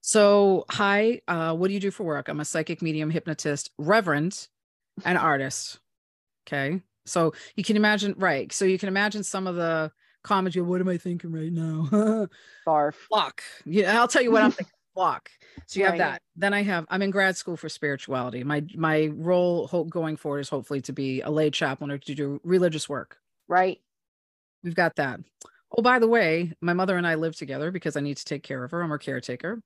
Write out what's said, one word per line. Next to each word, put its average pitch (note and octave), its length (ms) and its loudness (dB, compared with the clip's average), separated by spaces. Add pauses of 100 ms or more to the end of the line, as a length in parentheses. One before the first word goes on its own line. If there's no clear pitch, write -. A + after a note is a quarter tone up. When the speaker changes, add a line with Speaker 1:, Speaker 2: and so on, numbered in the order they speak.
Speaker 1:
So, G3+ 680 6
hi, G#3 600 2
uh, E3 260 0
what F3+ 140 2
do G3 40 -2
you G3+ 60 -2
do G3 120 -2
for G#3+ 120 -10
work? D3 240 -4
"I'm D3+ 140 -6
a D3 40 -4
psychic D#3+ 360 -4
medium, D#3 280 -2
hypnotist, D#3 680 -4
reverend, E3+ 720 0 (560)
and F3+ 120 2
artist." C3+ 640 -2 (680)
Okay. D3 360 -4 (240)
So E3 280 2 (220)
you G3+ 80 -4
can G#3+ 140 2
imagine, G#3 400 2
right. D3+ 340 0
So - 140 -2
you F#3 120 4
can G3 120 -4
imagine G3+ 340 0
some F#3+ 240 -4
of F3+ 80 -4
the E3 380 -2 (300)
comments, F#3 340 0
you F3+ 60 0
go, F3 60 -2
"What F3+ 120 0
am F#3 80 0
I F3 80 -2
thinking F3 340 -6
right D#3+ 220 -6
now?" E3+ 760 0 (200)
<laughs> - 200 -10
Speaker 2:
Barf. D3+ 280 2 (140)
Speaker 1:
Fuck. G3 340 -2 (220)
Yeah, G3 320 2
I'll A#3+ 120 6
tell C#4+ 120 4
you A#3+ 120 4
what A3 100 8
I'm - 80 6
thinking - 220 -8 (240)
fuck. E3+ 320 0 (380)
So - 120 -6
you G3 60 4
have F#3+ 80 4
Speaker 2:
Right. E3+ 60 -2
Speaker 1:
that. D3 220 0 (140)
Then G3 180 0
I G3+ 100 2
have, F3+ 260 0
I'm F#3+ 120 0
in G3 100 0
grad F#3+ 260 2
school F3 200 -8
for D#3+ 120 -10
spirituality. B2+ 720 -4
My, D3 220 -2 (100)
my D#3 380 2
role F3 540 2
ho-, F3 180 -2
going D#3+ 320 -4
forward C#3+ 220 -4
is C3+ 100 -8
hopefully C#3 320 -4
to C3+ 120 -10
be C3 280 -4
a - 80 -6
lay D3+ 220 2
chaplain C#3+ 400 -4
or C#3+ 80 -6
to - 160 -10
do C#3+ 280 -4
religious F3 460 2
work. - 300 -8 (280)
Speaker 2:
Right. F#3 320 2 (840)
Speaker 1:
We've E3+ 120 -4
got E3+ 200 2
that. C3+ 240 -4 (580)
Oh, A#3 40 2
by B3 180 6
the A3+ 80 4
way, F3 540 2
my F3 120 0
mother F#3 240 0
and F3 80 0
I E3 100 2
live D#3+ 200 -2
together C#3+ 360 -6
because E3+ 260 -6
I C#3+ 40 -2
need C#3+ 160 -4
to - 80 -14
take C#3 180 -8
care C3 200 -8
of B2+ 80 -10
her. E3+ 100 -4
I'm E3+ 80 -4
her D3 80 -4
caretaker. C#3 680 -8